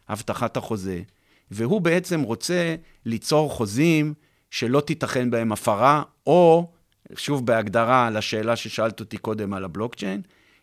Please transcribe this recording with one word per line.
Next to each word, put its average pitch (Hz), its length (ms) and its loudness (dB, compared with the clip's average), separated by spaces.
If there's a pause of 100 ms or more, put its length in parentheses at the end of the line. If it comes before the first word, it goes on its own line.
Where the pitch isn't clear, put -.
הבטחת 107 480 -4
החוזה. 95 440 -6 (500)
והוא 120 300 -2
בעצם 170 420 0
רוצה 165 520 -2 (300)
ליצור 135 460 0
חוזים 151 640 0 (360)
שלא 127 300 0
תיתכן 131 500 -2
בהם 113 220 0
הפרה, 120 500 2 (240)
או, 170 440 6 (460)
שוב 139 300 -2
בהגדרה 117 640 2
לשאלה 110 460 -2
ששאלת 113 440 -4
אותי 107 160 -12
קודם 107 380 -4
על 95 100 -8
הבלוקצ'יין, 120 580 -6 (400)